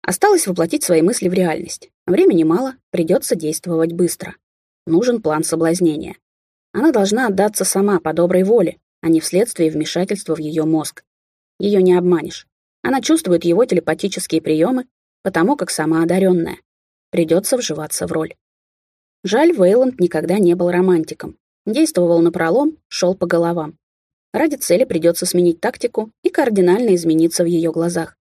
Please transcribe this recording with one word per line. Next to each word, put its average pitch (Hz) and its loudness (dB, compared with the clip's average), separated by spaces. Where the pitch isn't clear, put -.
Осталось 381 0
воплотить 180 -2
свои 165 2
мысли 196 0
в 175 0
реальность. 170 -4
Времени 208 4
мало, 233 0
придётся 180 0
действовать 160 -4
быстро. 170 -4
Нужен 220 0
план 156 -2
соблазнения. 165 -2
Она 285 2
должна 220 0
отдаться 196 -2
сама 196 0
по 156 -4
доброй 175 2
воле, 202 2
а 170 -2
не 160 4
вследствие 170 -2
вмешательства 170 -4
в 160 -10
её 156 -4
мозг. 156 -2
Её 202 2
не 180 6
обманешь. 180 -2
Она 262 -2
чувствует 190 0
его 175 2
телепатические 165 -2
приёмы, 175 0
потому 190 0
как 185 -8
сама 160 0
одарённая. 180 0
Придётся 170 0
вживаться 156 -6
в 165 -10
роль. 160 -6
Жаль, 277 2
Вейланд 247 2
никогда 170 0
не 175 2
был 175 0
романтиком. 180 0
Действовал 180 2
напролом, 170 0
шёл 185 -2
по 180 -4
головам. 170 -2
Ради 294 -2
цели 180 2
придётся 170 0
сменить 175 2
тактику 226 -4
и - 0
кардинально 214 2
измениться 165 0
в 170 2
её 165 0
глазах. 165 -4